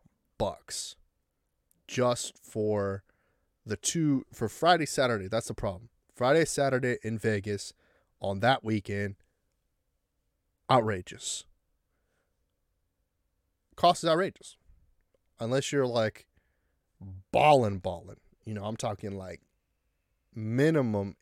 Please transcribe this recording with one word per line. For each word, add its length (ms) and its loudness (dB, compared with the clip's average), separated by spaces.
bucks 560 -6
just 500 0
for 640 -2
the 100 -4
two, 560 0
for 160 -4
Friday, 380 4
Saturday. 400 0
That's 220 -4
the 60 -8
problem. 340 -8
Friday, 300 4
Saturday 580 0
in 160 -4
Vegas 560 -2
on 200 -4
that 220 2
weekend, 540 -4
outrageous. 760 0
Cost 300 4
is 40 2
outrageous. 480 -2
Unless 320 -2
you're, 140 2
like, 400 0
ballin', 460 6
ballin'. 420 -10
You 100 -10
know, 100 -8
I'm 120 -6
talking, 400 -8
like, 240 -12
minimum 880 0